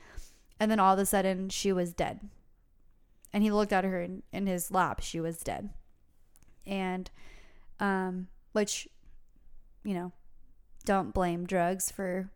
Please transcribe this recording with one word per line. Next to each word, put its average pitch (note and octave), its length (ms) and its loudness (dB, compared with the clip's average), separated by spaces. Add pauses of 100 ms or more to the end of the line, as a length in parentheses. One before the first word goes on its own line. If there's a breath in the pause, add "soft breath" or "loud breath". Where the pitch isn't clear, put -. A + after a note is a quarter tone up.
(600 loud breath)
And G#3+ 100 4
then A3 100 4
all F#3+ 140 8
of F#3+ 60 4
a G3+ 80 2
sudden F#3+ 420 2
she G3 240 0
was F3 180 2
dead. - 280 -2 (1120)
And G#3 80 2
he G#3+ 80 6
looked G#3 240 4
at F#3 100 4
her F#3 200 -2
in, F#3 180 -8 (100)
in G3 140 -2
his F3+ 240 0
lap. E3+ 320 2
She - 180 -4
was E3 200 -4
dead. G3+ 320 -6 (960)
And, F#3 420 -4 (680 soft breath)
um, F#3 480 0 (240)
which, - 360 0 (960)
you G3+ 120 -2
know, F3 160 -6 (720)
don't G3 260 2
blame F3 360 0
drugs F#3 420 0
for F#3 460 -4